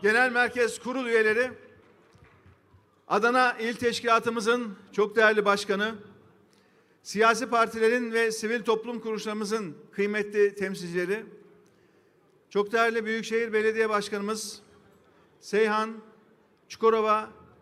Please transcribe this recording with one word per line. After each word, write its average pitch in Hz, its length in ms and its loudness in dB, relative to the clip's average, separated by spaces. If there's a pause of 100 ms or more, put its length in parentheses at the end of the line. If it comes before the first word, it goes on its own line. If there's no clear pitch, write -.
Genel 233 300 4
Merkez 240 480 0
Kurul 254 260 -6
üyeleri, 233 460 2 (1600)
Adana 240 460 2
İl 226 220 -4
Teşkilatımızın 233 1000 0 (160)
çok 208 240 0
değerli 214 300 4
başkanı, 202 500 0 (1080)
siyasi 220 460 2
partilerin 226 640 2
ve 226 180 2
sivil 220 320 -4
toplum 226 360 -2
kuruluşlarımızın 214 800 -6 (140)
kıymetli 208 640 0
temsilcileri, 185 680 -4 (1200)
çok 202 220 -2
değerli 226 340 0
Büyükşehir 220 480 -4
Belediye 220 360 0
Başkanımız 208 720 -4 (800)
Seyhan, 214 520 0 (800)
Çukurova 220 600 2 (320)